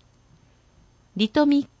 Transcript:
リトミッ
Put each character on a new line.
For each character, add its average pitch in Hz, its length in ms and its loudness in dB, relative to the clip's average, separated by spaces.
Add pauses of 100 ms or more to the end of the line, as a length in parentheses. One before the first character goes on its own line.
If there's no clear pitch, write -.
(1200)
リ 214 80 0
ト 302 180 0
ミ 285 200 0
ッ - 20 -20 (120)